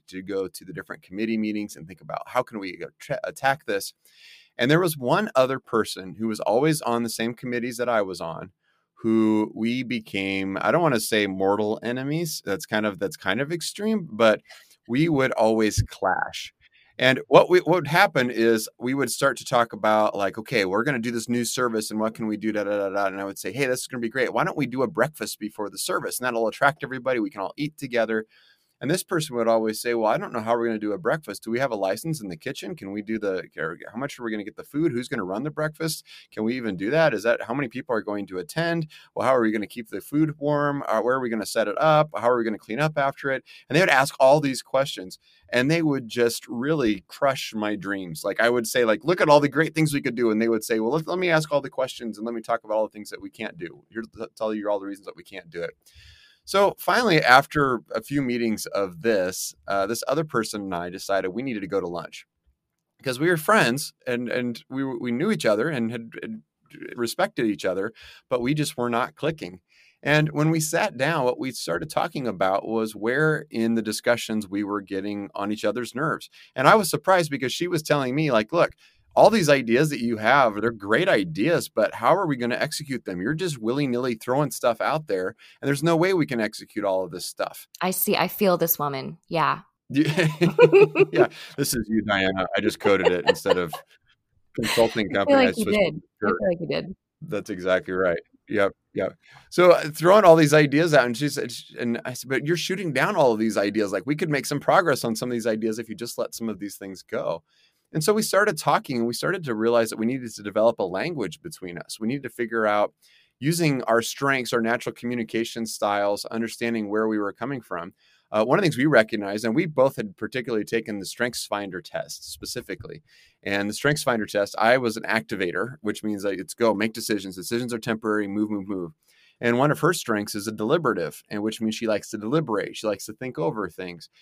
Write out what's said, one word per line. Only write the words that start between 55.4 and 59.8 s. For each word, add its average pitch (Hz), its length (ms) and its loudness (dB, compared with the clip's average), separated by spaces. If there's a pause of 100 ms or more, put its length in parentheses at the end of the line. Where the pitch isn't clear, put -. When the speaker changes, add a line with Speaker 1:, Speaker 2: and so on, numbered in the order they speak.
Speaker 1:
do 85 120 -10
it." - 140 -10 (680)
So 196 340 2
finally, 196 440 2
after 135 600 4 (120)
a - 80 -2
few 143 180 -4
meetings 117 460 -2
of 90 360 -4
this, 95 520 0 (140)
uh, 98 180 0